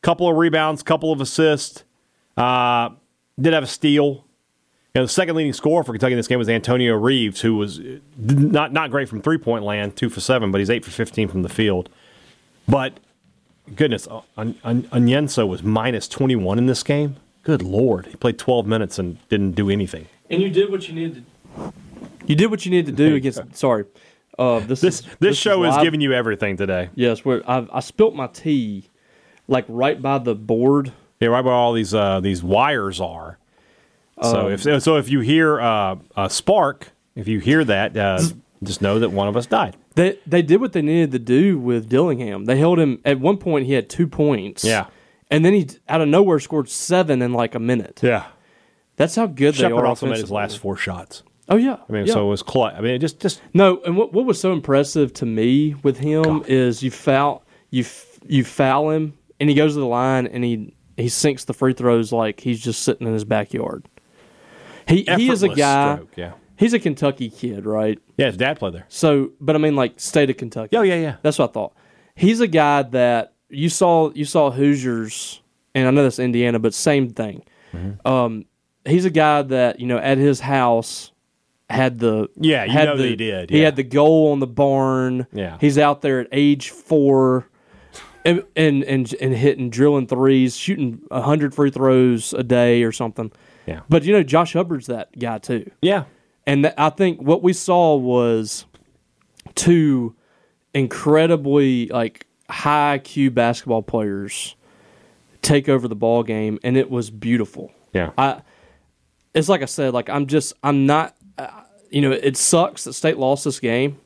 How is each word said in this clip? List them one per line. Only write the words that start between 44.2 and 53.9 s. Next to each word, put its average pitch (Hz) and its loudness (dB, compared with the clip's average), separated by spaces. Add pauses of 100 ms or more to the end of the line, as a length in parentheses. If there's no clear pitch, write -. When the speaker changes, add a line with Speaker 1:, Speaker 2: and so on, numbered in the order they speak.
Speaker 1:
Yeah. 107 0 (440)
Speaker 2:
And 156 4
then 190 6
he, 175 2 (200)
out 160 0
of 151 0
nowhere, 175 4
scored 143 -4
seven 165 0
in, 123 -2
like, 120 -2
a 123 -6
minute. 117 -2
Speaker 1:
Yeah. 117 0 (680)
Speaker 2:
That's 160 0
how 226 0
good 147 2
they 135 -4
Speaker 1:
Shepherd 117 2
Speaker 2:
are 123 2
Speaker 1:
also 123 -2
made 135 -2
his 110 -2
Speaker 2:
offensively. 98 -6
Speaker 1:
last 101 -4
four - -6
shots. - -10 (260)
Speaker 2:
Oh, 190 4
yeah. 240 2 (100)
Speaker 1:
I - -8
mean, 104 -2
Speaker 2:
Yeah. 214 0
Speaker 1:
so 104 0
it - 2
was 101 -2
cl-, 123 2
I 98 -6
mean, 117 -2
it 123 -4
just, 147 -4
just - -4 (140)
Speaker 2:
No, 185 4
and 175 -2